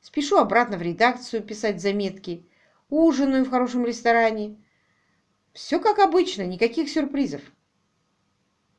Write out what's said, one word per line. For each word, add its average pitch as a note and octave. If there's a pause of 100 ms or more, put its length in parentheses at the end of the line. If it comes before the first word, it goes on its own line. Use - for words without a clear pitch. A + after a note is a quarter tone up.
спешу D4+
обратно A#3
в E3+
редакцию A3
писать G#3
заметки, G3 (440)
ужинаю C4+
в C4
хорошем B3
ресторане. A3+ (960)
Всё -
как G#4
обычно, F4
никаких A#3
сюрпризов". C#4 (1400)